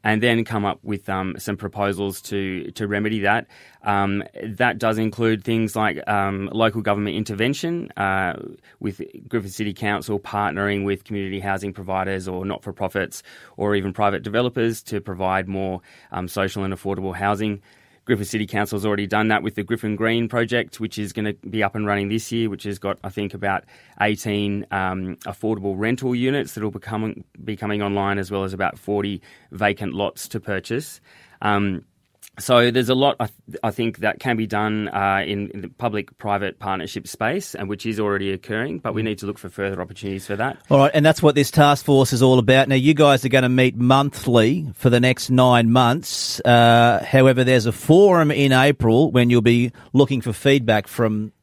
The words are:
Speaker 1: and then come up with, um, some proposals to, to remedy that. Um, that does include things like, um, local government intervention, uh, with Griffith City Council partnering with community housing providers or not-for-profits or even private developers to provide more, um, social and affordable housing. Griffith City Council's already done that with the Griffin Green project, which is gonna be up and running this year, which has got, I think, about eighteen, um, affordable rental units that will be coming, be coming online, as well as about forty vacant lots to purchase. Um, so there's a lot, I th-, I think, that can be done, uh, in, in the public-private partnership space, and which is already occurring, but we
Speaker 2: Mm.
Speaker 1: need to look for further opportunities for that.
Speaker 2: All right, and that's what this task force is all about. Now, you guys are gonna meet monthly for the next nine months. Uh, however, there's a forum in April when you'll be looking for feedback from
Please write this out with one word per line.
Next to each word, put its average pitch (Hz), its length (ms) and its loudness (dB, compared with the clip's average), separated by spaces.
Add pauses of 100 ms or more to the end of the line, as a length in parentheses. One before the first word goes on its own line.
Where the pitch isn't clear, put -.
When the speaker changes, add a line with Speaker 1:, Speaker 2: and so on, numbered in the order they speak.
Speaker 1:
and 110 180 2
then 117 220 2
come 107 200 -4
up 98 200 -4
with, 101 240 -8
um, 95 300 -6
some 101 180 -8
proposals 101 640 -4
to, 95 500 -8
to 107 140 -6
remedy 107 340 -2
that. 101 280 0 (340)
Um, 101 400 0 (220)
that 113 340 -2
does 110 200 0
include 110 440 0
things 113 320 -2
like, 104 320 -2
um, 98 460 -2
local 110 300 0
government 104 340 -2
intervention, 123 800 -4
uh, 95 380 -2 (440)
with - 240 -8 (260)
Griffith 104 240 -4
City 104 200 -6
Council 104 480 -4
partnering 101 640 -4
with 98 180 -4
community 98 380 -8
housing 98 320 -4
providers 95 560 -6
or 92 160 -8
not-for-profits 98 800 -6 (320)
or 101 180 -2
even 98 180 -2
private 101 300 0
developers 117 600 -2
to 104 160 -6
provide 95 480 -4
more, 95 320 -6 (320)
um, 90 160 -6
social 98 340 -4
and 95 100 -4
affordable 95 420 -6
housing. 101 460 -4 (460)
Griffith 101 220 0
City 107 180 -4
Council's 101 380 -4
already 101 220 -2
done 107 220 0
that 107 140 2
with 107 120 -6
the 107 80 -6
Griffin 107 340 -4
Green 113 320 -2
project, 120 500 -4
which 107 200 -8
is 104 160 -8
gonna 107 180 -4
be 107 300 -6
up 98 120 -2
and 107 120 -4
running 101 240 -2
this 110 200 -6
year, 113 200 -2
which 95 140 -12
has 101 140 -8
got, 98 240 -6
I 98 60 -10
think, 101 240 -8
about 95 320 -4 (340)
eighteen, 104 720 -2
um, 92 540 -4
affordable 101 500 -6
rental 123 400 -4
units 131 380 -4
that 107 100 -8
will 107 80 -4
be 95 100 -12
coming, 107 440 -8 (180)
be 107 140 -8
coming 104 240 -4
online, 101 380 -2
as 92 120 -6
well 98 140 -2
as 95 80 -6
about 95 260 -4
forty 101 440 -4 (300)
vacant 98 420 -2
lots - 340 -6
to 113 100 -10
purchase. 107 640 -8 (400)
Um, 101 460 0 (500)
so 120 360 4
there's 123 160 0
a 127 80 2
lot, 139 240 2
I 110 60 -2
th-, - 360 -14
I 113 80 0
think, 113 280 -4
that 107 200 -2
can 123 180 -2
be 110 120 -2
done, 107 400 -2
uh, 98 360 0
in, 101 260 -6
in 101 100 -12
the 90 80 -12
public-private 101 880 -4
partnership 95 480 -8
space, 113 480 -6
and 98 140 -8
which 104 180 -8
is 110 140 -4
already 98 320 -2
occurring, 113 480 -6
but 104 120 -8
we 107 100 -4
Speaker 2:
Mm. - 20 -4
Speaker 1:
need 107 140 -4
to 101 80 -10
look 101 120 -8
for 95 100 -16
further 98 320 -6
opportunities 95 460 -10
for 101 80 -6
that. 117 240 -4 (100)
Speaker 2:
All 143 100 4
right, 139 140 6
and 151 140 4
that's 156 160 4
what 147 140 4
this 139 160 2
task 147 320 4
force 135 280 4
is 120 100 2
all 127 180 8
about. 131 260 4
Now, 135 80 2
you 135 180 4
guys 143 320 6
are 135 40 0
gonna 127 200 4
meet 127 280 4
monthly 131 1000 2
for - 160 2
the 120 80 6
next 127 320 2
nine 123 400 6
months. - 680 2
Uh, 117 680 6
however, 131 380 6
there's 123 220 4
a 113 60 0
forum 170 600 6
in 139 180 2
April 131 600 4
when 120 180 4
you'll 120 100 6
be 120 300 4 (220)
looking 135 280 4
for 117 120 -6
feedback 113 560 2
from 107 420 -2 (120)